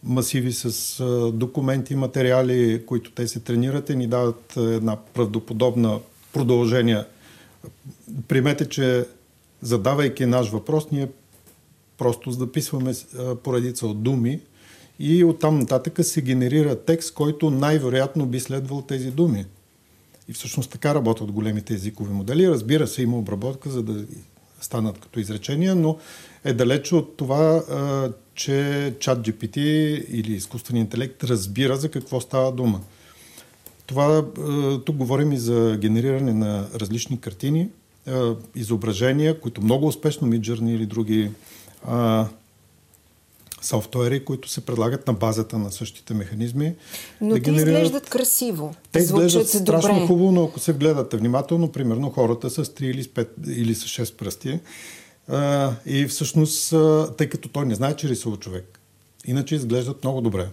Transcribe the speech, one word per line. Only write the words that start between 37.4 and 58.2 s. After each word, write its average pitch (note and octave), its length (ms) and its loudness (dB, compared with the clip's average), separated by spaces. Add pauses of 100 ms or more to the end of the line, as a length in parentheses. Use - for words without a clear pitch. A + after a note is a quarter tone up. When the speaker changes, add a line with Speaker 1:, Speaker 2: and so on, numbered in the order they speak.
Speaker 1:
а, B2+ 280 0 (200)
изображения, B2 840 0
които A2+ 220 -6
много C3 240 4
успешно D3 420 0
Midjourney A#2 460 0
или A2 120 -2
други, G#2+ 440 0 (560)
а, A2+ 400 2 (1400)
софтуери, B2 600 -2
които C3 240 -8
се - 120 -8
предлагат A#2+ 460 -2
на C3 60 2
базата A2 460 0
на G2+ 140 -4
същите - 420 -10
механизми, A#2 600 -4 (460)
Speaker 2:
Но G#3 80 -2
Speaker 1:
да A3 60 4
Speaker 2:
те B2 60 2
Speaker 1:
генерират. D3+ 280 4
Speaker 2:
изглеждат E3 420 2
красиво. E3+ 640 -2 (180)
Speaker 1:
Те D#3+ 60 4
изглеждат F3 480 4
Speaker 2:
Звучат G3+ 160 0
Speaker 1:
страшно F3 320 4
Speaker 2:
добре. F3+ 120 4
Speaker 1:
хубаво, F#3 260 6
но F3 120 6
ако D#3 160 -6
се E3+ 120 0
вгледате C#3+ 440 2
внимателно, C3+ 560 0
примерно B2+ 380 -2
хората A#2+ 400 0
с - 240 -6
три C#3 120 -4
или C3 180 -4
с - 40 -16
пет - 260 -4 (120)
или A#2 280 0
с - 120 -8
шест - 300 -6
пръсти, C3 440 -6 (680)
а, C#3 440 0 (140)
и C#3 200 0
всъщност, D#3 680 0
а, D#3 360 6 (100)
тъй D3+ 100 2
като - 200 -8
той C#3+ 180 -2
не A#2 80 0
знае, C3+ 220 0
че D3+ 120 -6
рисува A2+ 280 -4